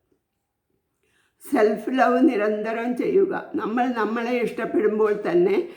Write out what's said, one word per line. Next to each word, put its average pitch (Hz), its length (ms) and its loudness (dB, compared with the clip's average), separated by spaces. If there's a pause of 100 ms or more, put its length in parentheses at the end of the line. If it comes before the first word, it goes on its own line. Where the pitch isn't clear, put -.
(1500)
സെൽഫ് - 380 0
ലവ് 254 400 4
നിരന്തരം 220 680 -2
ചെയ്യുക. 190 580 0
നമ്മൾ 226 320 -2
നമ്മളെ 233 440 -2
ഇഷ്ടപ്പെടുമ്പോൾ 214 840 0 (180)
തന്നെ 185 460 2